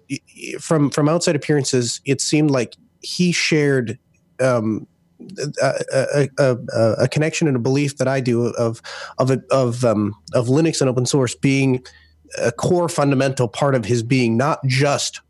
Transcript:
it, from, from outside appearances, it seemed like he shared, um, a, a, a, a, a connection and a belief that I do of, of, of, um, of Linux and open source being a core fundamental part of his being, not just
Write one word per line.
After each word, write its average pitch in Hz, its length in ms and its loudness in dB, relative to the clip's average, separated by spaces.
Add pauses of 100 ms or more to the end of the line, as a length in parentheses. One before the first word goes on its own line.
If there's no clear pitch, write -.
it, - 520 -12
from, 147 300 2
from 147 180 0
outside 170 260 0
appearances, 131 720 -2
it 135 160 0
seemed 151 300 2
like 123 240 -2 (260)
he 180 300 0
shared, 139 640 0 (420)
um, 117 460 0 (760)
a, 135 120 2 (200)
a, 135 360 0 (100)
a, 131 180 2 (160)
a, 113 180 4 (120)
a - 40 2
connection 156 400 0
and 135 80 2
a 120 40 0
belief 135 380 0
that 127 100 -2
I 135 140 0
do 120 260 0
of, 117 340 -2 (380)
of, 131 120 2 (200)
of, 127 340 0
um, 104 300 2 (180)
of 120 140 0
Linux 156 340 2
and 135 80 4
open 123 160 0
source 131 300 0
being 135 480 0 (560)
a 117 120 0
core 175 380 0
fundamental 139 580 0
part 139 280 0
of 113 100 -2
his 117 160 0
being, 120 340 2
not 143 300 0
just 135 640 0